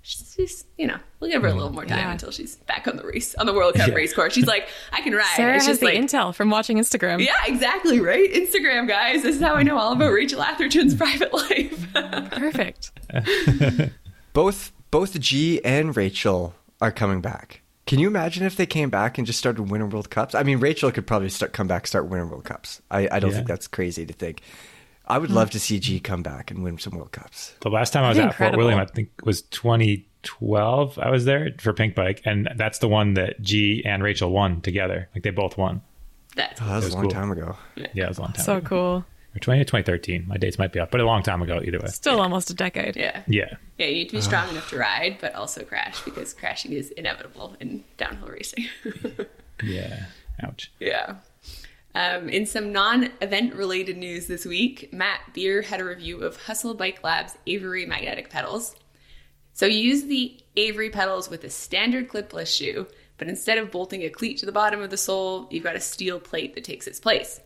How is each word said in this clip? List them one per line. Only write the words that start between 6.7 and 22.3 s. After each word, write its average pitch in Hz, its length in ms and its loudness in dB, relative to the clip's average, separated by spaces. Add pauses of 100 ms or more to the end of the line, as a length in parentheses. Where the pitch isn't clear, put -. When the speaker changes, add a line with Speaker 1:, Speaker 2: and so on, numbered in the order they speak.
Speaker 2:
Instagram. 190 480 2
Speaker 1:
Yeah, - 80 4 (140)
exactly, 277 520 4
right? 359 320 6
Instagram, 285 560 2
guys. 233 360 4
This 302 140 2
is 277 60 -2
how 302 120 4
I 285 80 6
know 285 160 6
all 226 160 2
about 302 180 6
Rachel 269 300 2
Atherton's 294 520 4
<laughs> - 100 2
private 285 280 0
life. 302 640 -2
<laughs> - 360 -4
Speaker 2:
Perfect. 254 600 -4 (200)
Speaker 3:
<laughs> 135 800 2 (420)
Speaker 4:
Both, 196 400 2 (180)
both 185 300 2
G 151 440 2
and 147 320 2
Rachel 95 580 2 (260)
are 110 100 4
coming 98 300 0
back. - 400 -10 (260)
Can 135 120 4
you 175 100 6
imagine 175 360 0
if 190 120 -2
they 180 100 2
came 147 240 0
back 107 280 0
and 120 80 -2
just 113 120 -4
started 113 260 0
winning 104 260 -2
World 104 200 -6
Cups? - 240 -2
I 127 80 2
mean, 139 160 2
Rachel 139 320 2
could - 160 -4
probably 101 220 2
start, - 240 -4
come 98 160 -2
back, 87 180 0
start 82 220 0
winning 87 220 -4